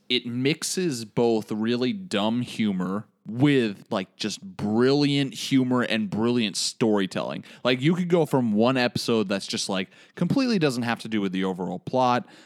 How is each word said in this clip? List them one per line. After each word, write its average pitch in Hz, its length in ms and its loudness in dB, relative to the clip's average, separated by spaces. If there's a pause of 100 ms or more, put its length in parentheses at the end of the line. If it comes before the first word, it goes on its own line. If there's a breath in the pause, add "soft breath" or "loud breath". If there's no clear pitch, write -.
it 123 160 -2
mixes 127 800 -2
both 113 460 0
really 120 420 0
dumb 104 480 0
humor 101 640 -2 (200)
with, 120 640 2
like, 95 260 -6
just - 260 -6
brilliant 127 920 0
humor 127 480 2
and 110 280 -2
brilliant 110 460 0
storytelling. 98 880 0 (180 loud breath)
Like, 127 200 0
you 156 120 4
could 175 140 -2
go 170 180 2
from 123 280 2
one 120 240 4
episode 117 500 0
that's 98 200 -2
just, - 200 -6
like, 95 220 -4 (260 loud breath)
completely 226 440 2
doesn't 123 240 0
have 117 160 -2
to 117 100 -12
do 110 100 0
with 98 140 -2
the 92 100 0
overall 90 360 -4
plot, 123 460 0 (200 loud breath)